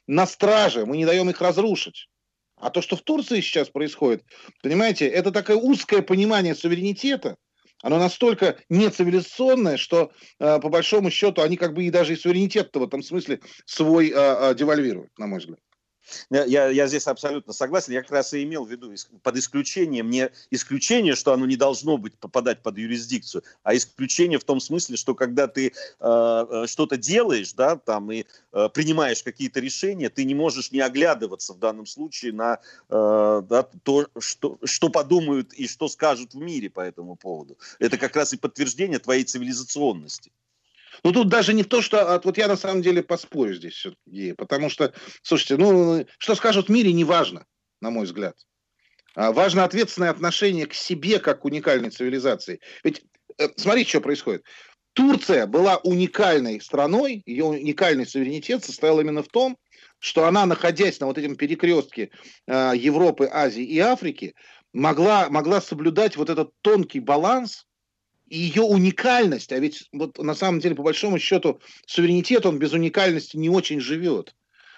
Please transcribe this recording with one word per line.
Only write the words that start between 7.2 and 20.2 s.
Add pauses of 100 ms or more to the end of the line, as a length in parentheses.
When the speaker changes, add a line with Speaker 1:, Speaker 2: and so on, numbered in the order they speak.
Speaker 1:
оно
настолько (100)
нецивилизационное,
что, (260)
э,
по
большому
счету,
они
как
бы
и
даже
и
суверенитет-то
в
этом
смысле (260)
свой,
э,
э,
девальвируют,
на
мой
взгляд. (720)
Speaker 2:
Я,
я,
я
здесь
абсолютно
согласен.
Я
как
раз
и
имел
в
виду
ис-, (140)
под
исключением,
не (200)